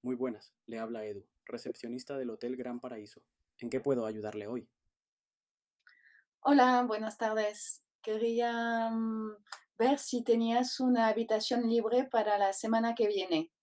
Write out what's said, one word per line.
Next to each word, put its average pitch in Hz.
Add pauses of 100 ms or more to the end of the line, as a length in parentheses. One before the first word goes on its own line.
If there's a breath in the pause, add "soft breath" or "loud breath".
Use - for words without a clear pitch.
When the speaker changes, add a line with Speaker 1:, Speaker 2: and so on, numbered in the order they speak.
Speaker 1:
Muy 127
buenas. 120 (120)
Le 113
habla 113
Edu, 101 (200)
recepcionista 123
del 127
Hotel 120
Gran 123
Paraíso. 110 (340)
¿En -
qué 131
puedo 127
ayudarle 104
hoy? 117 (1700 soft breath)
Speaker 2:
Hola, 254
buenas 220
tardes. 214 (180)
Quería, 233
mm, 220 (400 loud breath)
ver 269
si 240
tenías 233
una 247
habitación 226
libre 233
para 214
la 196
semana 226
que 226
viene. 175 (120)